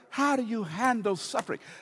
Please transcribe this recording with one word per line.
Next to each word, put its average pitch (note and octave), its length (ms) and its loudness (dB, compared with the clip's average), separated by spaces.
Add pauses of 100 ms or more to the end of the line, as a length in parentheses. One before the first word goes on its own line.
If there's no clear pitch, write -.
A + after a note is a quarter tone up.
how C#4+ 260 2
do C4 80 2
you A3 200 -2
handle G3+ 520 2
suffering? - 440 -4 (220)